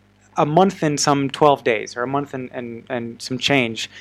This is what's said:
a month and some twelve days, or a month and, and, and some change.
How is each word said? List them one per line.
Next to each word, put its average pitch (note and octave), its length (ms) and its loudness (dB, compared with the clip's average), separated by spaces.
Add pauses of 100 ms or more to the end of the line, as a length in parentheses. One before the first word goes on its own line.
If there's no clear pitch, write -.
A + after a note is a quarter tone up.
(380)
a E3 80 2
month F#3 380 4
and D3 140 0
some C#3+ 320 2
twelve C#3+ 360 4
days, A2 320 -2
or A#2+ 60 -4
a B2 40 -4
month C#3 260 -4
and, B2+ 200 -10
and, A#2+ 340 -12
and A#2 340 -8
some B2+ 160 -6
change. B2 520 -2 (120)